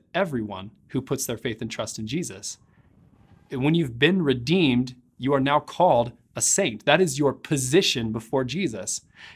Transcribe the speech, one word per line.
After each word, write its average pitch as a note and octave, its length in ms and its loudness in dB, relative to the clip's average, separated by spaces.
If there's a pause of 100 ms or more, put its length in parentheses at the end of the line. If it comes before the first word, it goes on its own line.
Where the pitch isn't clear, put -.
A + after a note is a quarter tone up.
(140)
everyone A2 580 -4 (200)
who C3 100 -4
puts - 240 -6
their A#2 120 -4
faith A2+ 240 -8
and A2+ 80 -8
trust - 300 -8
in A2 80 -8
Jesus. A#2+ 500 -8 (920)
When C#3+ 240 0
you've B2+ 240 -2
been F3 220 4
redeemed, C3 760 2 (220)
you C3+ 160 -2
are C3+ 80 4
now C#3+ 180 2
called D3 540 2 (240)
a A#2+ 40 -6
saint. C#3+ 440 0
That D3+ 160 6
is C#3+ 160 2
your C#3+ 160 2
position C3 800 0
before B2 320 -2
Jesus. A#2+ 580 -6 (340)